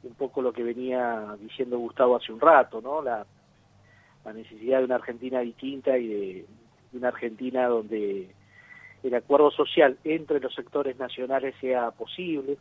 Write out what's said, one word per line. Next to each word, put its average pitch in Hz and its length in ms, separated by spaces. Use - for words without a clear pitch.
un 120 100
poco 135 280
lo 123 120
que 120 100
venía 120 760
diciendo 123 400
Gustavo 123 360
hace - 160
un 113 80
rato, 139 420
¿no? 143 200
La, 117 240
la 107 100
necesidad 113 460
de 127 60
una 123 100
Argentina 123 440
distinta 131 580
y 120 100
de, 95 380
de 127 60
una 123 120
Argentina 123 580
donde 107 600
el 123 140
acuerdo 143 340
social 143 540
entre 156 360
los 127 140
sectores 135 460
nacionales 131 600
sea 123 320
posible 143 680